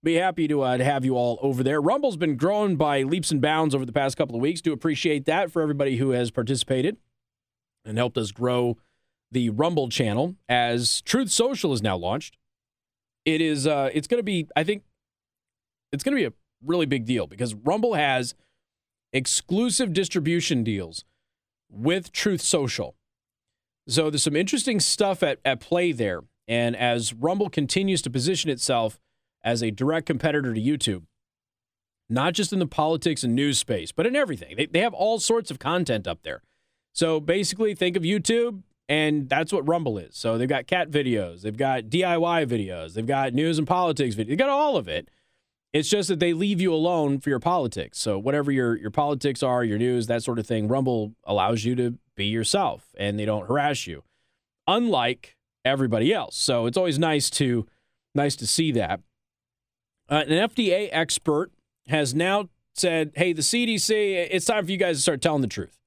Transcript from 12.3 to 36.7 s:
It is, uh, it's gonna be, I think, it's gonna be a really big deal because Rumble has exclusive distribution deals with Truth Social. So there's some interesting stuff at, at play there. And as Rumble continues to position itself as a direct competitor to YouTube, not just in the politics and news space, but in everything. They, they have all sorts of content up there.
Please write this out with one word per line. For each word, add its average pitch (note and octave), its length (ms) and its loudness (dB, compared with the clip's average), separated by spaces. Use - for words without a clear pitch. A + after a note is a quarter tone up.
It D#3+ 160 2
is, D3+ 260 0
uh, C#3+ 280 2
it's D3 140 -2
gonna A#3+ 160 0
be, F3+ 320 -2
I D#3 100 2
think, G3+ 180 -4
it's C#3 100 -4
gonna C#4 140 2
be G#3 80 2
a A2+ 80 -4
really D#3+ 240 0
big C3 200 0
deal A2+ 200 0
because A2+ 280 -6
Rumble F#3+ 400 0
has C3+ 420 0
exclusive F#3+ 800 0
distribution E3 680 0
deals F#2+ 420 -6
with D#3+ 420 -2
Truth - 300 0
Social. B2+ 540 0
So D#3 240 2
there's D3 120 0
some D3 120 0
interesting G3+ 440 2
stuff G3 440 2
at, C#3+ 200 0
at C3 160 2
play F3 320 0
there. G#2 300 -2
And A#2 280 0
as A#2+ 360 0
Rumble F3 380 0
continues F#3+ 540 0
to B2+ 80 -4
position D#3 400 -2
itself A#2+ 480 -2
as A#2 200 0
a A2+ 80 0
direct D3 340 0
competitor C#3+ 480 0
to A2 80 -2
YouTube, A2+ 420 -2
not C3+ 260 0
just G3 200 -2
in G3 60 0
the E3+ 80 0
politics D#3 560 0
and A#2+ 100 0
news C#3 240 2
space, F2+ 340 -4
but E3 140 -2
in B3 100 0
everything. F3+ 420 -4
They, D#3 100 -2
they E3 120 0
have A3 140 0
all A3 240 0
sorts A3+ 320 0
of - 80 -10
content C#3+ 500 -2
up E2+ 140 -6
there. C2 220 -10